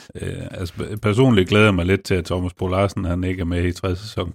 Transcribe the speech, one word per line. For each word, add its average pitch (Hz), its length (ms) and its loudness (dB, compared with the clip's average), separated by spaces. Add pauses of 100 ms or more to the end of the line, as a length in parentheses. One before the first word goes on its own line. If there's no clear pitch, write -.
(160)
Øh, 90 360 -8
altså, 92 220 -10
pe-, - 220 -8
personligt 107 540 4
glæder 104 160 6
jeg 104 100 6
mig 87 100 0
lidt 95 180 2
til, - 120 -2
at 87 100 -2
Thomas 90 280 -4
Bo 95 140 -4
Larsen, 95 380 0
han 90 180 -2
ikke 92 180 -4
er 87 40 -4
med 87 200 -2
i 90 80 0
tredje 92 220 -4
sæson, 92 400 -8